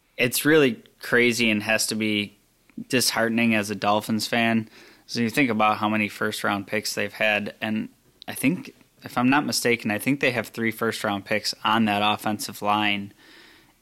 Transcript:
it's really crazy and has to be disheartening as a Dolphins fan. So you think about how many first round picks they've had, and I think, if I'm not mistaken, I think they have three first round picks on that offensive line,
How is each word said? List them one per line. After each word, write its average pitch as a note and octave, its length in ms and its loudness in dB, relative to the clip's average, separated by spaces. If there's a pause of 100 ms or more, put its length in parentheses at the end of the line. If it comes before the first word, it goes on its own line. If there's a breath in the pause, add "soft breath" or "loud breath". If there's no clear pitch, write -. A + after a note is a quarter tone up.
(180)
it's B2 280 0
really C#3+ 360 4 (180)
crazy A#2+ 520 2
and G#2 120 0
has A2 240 0
to A2+ 80 -4
be G#2+ 420 -2 (520)
disheartening A#2 640 2
as G#2 160 0
a G#2 60 -4
Dolphins G#2+ 500 0
fan. A2+ 440 0 (360 soft breath)
So B2 140 -6
you A#2 100 0
think B2 220 2
about G#2+ 260 2
how G#2+ 100 0
many G#2+ 200 0
first - 360 -6
round G2+ 220 -2
picks - 300 -4
they've G#2 180 -4
had, G#2 480 0
and G#2+ 280 -4 (380)
I A2 60 -8
think, - 400 -2 (300)
if A#2 160 -6
I'm B2 100 2
not C#3+ 160 2
mistaken, A#2 460 0
I G#2 80 -2
think C#3 200 -2
they C3 120 0
have A2+ 160 -4
three A2+ 240 -2
first A2+ 320 -4
round G2+ 220 -2
picks - 280 -2 (100)
on A2 220 4
that G#2 180 2
offensive G#2 600 -2
line, G2+ 500 0 (680 soft breath)